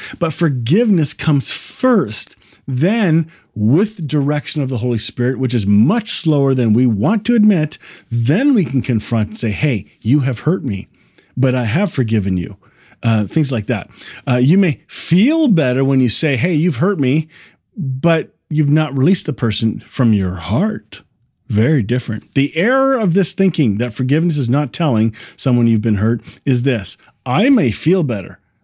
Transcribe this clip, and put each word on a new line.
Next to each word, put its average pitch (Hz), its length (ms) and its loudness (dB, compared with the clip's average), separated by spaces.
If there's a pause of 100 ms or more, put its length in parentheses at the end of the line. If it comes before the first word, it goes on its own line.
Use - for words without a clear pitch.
(200)
But 160 140 -2
forgiveness 160 800 0
comes 147 360 0
first, - 840 -2 (320)
then 165 640 0 (240)
with 156 520 0
direction 147 540 -2
of 131 80 -4
the 131 80 -4
Holy 120 220 -2
Spirit, 123 400 -2
which 127 160 -2
is 107 100 -2
much 110 460 2
slower 143 420 2
than 120 200 2
we 123 120 4
want 131 400 0
to 240 100 2
admit, 202 440 2 (320)
then 147 420 2
we 208 100 2
can 131 200 -2
confront 110 460 -2
and - 80 -12
say, 113 120 -4
"Hey, 104 380 -2 (140)
you 131 180 2
have 127 220 -2
hurt 180 220 0
me, 98 240 -6 (480)
but 127 200 2
I 123 100 -2
have 156 260 0
forgiven 107 460 0
you." 87 200 -6 (440)
Uh, 110 240 2
things 139 260 -2
like 113 140 -4
that. 113 240 -4 (400)
Uh, 123 60 2
you 135 240 4
may 175 280 0
feel 285 600 2
better 139 360 2
when 135 160 2
you 127 100 2
say, 143 260 0
"Hey, 156 180 -2
you've 160 220 0
hurt 170 240 -2
me," 147 300 0 (460)
but 156 600 -2 (160)
you've 147 180 2
not 147 260 0
released 147 300 2
the 147 80 -4
person 110 540 -2
from 117 260 2
your 92 220 0
heart. 117 680 -4 (460)
Very 120 340 2
different. 107 520 -4
The 139 220 0
error 262 440 0
of 190 140 0
this 180 200 2
thinking 151 460 0
that 120 140 -4
forgiveness 147 440 0
is 127 120 -2
not 139 220 0
telling 113 440 0 (200)
someone 120 320 2
you've 113 140 2
been 110 140 0
hurt 113 260 0 (240)
is 127 160 0
this: 120 340 -2 (300)
"I 151 240 2
may 185 220 2
feel 175 320 0
better, 110 360 -6 (240)